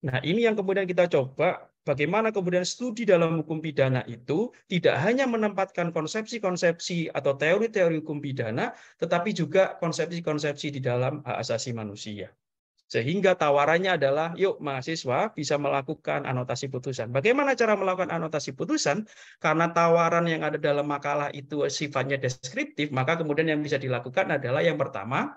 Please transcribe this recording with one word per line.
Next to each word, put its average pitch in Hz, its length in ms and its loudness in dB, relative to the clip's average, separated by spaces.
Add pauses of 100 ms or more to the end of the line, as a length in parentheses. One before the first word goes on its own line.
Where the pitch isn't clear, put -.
Nah, 131 160 -2
ini 202 240 0
yang 220 80 4
kemudian 196 320 0
kita 175 240 2
coba 147 560 0 (160)
bagaimana 165 480 0
kemudian 180 320 0
studi 233 400 -6
dalam 170 400 4
hukum 156 240 -6
pidana 135 400 2
itu 139 480 -2 (160)
tidak 165 320 2
hanya 247 240 2
menempatkan 196 640 -2
konsepsi-konsepsi 175 1300 -2
atau 139 160 2
teori-teori 170 720 2
hukum 147 160 -6
pidana, 135 560 -4 (240)
tetapi 180 320 0
juga 170 480 2
konsepsi-konsepsi 156 960 -4
di 127 80 -6
dalam 127 400 -2
hak 123 160 -4
asasi 117 320 -4
manusia. 104 560 -10 (560)
Sehingga 180 480 2
tawarannya 160 640 4
adalah, 151 400 0
"Yuk 190 240 0
mahasiswa 147 720 -2
bisa 147 240 -2
melakukan 143 640 -2
anotasi 127 480 -4
putusan." 127 400 -6
Bagaimana 254 480 2
cara 226 160 4
melakukan 185 400 0
anotasi 160 400 -4
putusan? 208 560 -2 (320)
Karena 165 320 2
tawaran 170 560 4
yang 156 160 -2
ada 151 160 -2
dalam 143 240 2
makalah 143 480 -2
itu 143 320 -4
sifatnya 139 560 -2
deskriptif, 147 720 -4
maka 135 240 0
kemudian 160 320 0
yang 151 160 0
bisa 139 160 -2
dilakukan 131 560 -2
adalah 131 240 -2
yang 165 160 2
pertama 147 600 -4